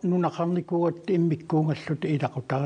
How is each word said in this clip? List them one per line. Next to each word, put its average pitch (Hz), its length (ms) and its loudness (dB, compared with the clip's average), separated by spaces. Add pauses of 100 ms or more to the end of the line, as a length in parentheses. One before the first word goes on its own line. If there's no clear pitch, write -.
nun 180 220 2
a 156 40 0
c'hann 175 280 -2
e 170 60 -2
koet 170 460 -2
e 190 80 4
mikko 156 480 2
ngallot 156 400 -2
e 151 120 0
da 131 120 0
kota 131 360 -4